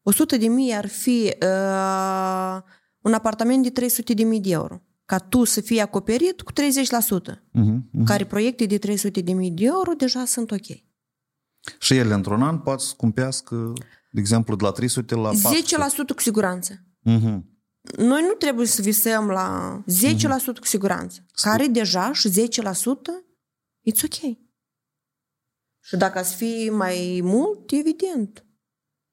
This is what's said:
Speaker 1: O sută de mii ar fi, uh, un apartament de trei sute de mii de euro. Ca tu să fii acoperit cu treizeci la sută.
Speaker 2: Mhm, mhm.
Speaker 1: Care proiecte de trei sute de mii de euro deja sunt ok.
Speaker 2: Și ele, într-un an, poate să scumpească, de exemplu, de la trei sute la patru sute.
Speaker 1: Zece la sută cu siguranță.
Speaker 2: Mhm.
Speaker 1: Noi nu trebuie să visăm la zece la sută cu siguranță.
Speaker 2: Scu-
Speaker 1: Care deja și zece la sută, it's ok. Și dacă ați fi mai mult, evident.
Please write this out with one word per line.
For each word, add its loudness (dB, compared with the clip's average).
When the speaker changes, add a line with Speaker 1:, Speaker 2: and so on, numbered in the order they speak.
Speaker 1:
O 2
sută 2
de 2
mii 2
ar -4
fi, 0
uh, 0
un 2
apartament 2
de 2
trei 0
sute 0
de 4
mii 2
de -2
euro. -2
Ca 0
tu 2
să 2
fii 2
acoperit 0
cu -16
treizeci 2
la 0
sută. -4
Speaker 2:
Mhm, 2
mhm. 0
Speaker 1:
Care 2
proiecte 0
de 0
trei -2
sute -2
de -2
mii 0
de -2
euro 2
deja -2
sunt -4
ok. -6
Speaker 2:
Și 2
ele, 4
într-un 0
an, 0
poate -4
să -6
scumpească, -4
de -4
exemplu, 0
de -2
la 2
trei -4
sute -4
la -2
patru 0
sute. 2
Speaker 1:
Zece 0
la 0
sută -4
cu -6
siguranță. -2
Speaker 2:
Mhm. 0
Speaker 1:
Noi 2
nu 2
trebuie 0
să 0
visăm 0
la -4
zece 2
la 2
sută -6
cu -20
siguranță. -4
Speaker 2:
Scu- -2
Speaker 1:
Care 2
deja 0
și 0
zece 2
la -4
sută, -4
it's 0
ok. -6
Și -8
dacă 2
ați -4
fi -4
mai -2
mult, 0
evident. -2